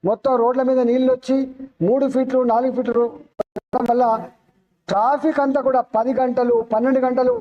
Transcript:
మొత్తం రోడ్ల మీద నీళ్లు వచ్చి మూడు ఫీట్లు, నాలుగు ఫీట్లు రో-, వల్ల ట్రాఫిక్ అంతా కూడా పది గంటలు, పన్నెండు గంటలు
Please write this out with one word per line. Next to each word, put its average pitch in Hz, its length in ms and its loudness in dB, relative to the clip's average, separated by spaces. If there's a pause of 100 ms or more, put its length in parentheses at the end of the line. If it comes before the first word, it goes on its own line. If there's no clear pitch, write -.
మొత్తం 226 240 0 (100)
రోడ్ల 254 280 0
మీద 254 100 2 (100)
నీళ్లు 254 260 2
వచ్చి 262 200 -2 (520)
మూడు 269 260 2
ఫీట్లు, 262 260 0 (140)
నాలుగు 247 220 0
ఫీట్లు 240 240 -2
రో-, 233 120 -2 (800)
వల్ల 247 140 2 (840)
ట్రాఫిక్ 277 560 0
అంతా 277 240 0
కూడా 254 120 2 (160)
పది 233 240 0
గంటలు, 247 360 0 (160)
పన్నెండు 254 340 0
గంటలు 254 340 0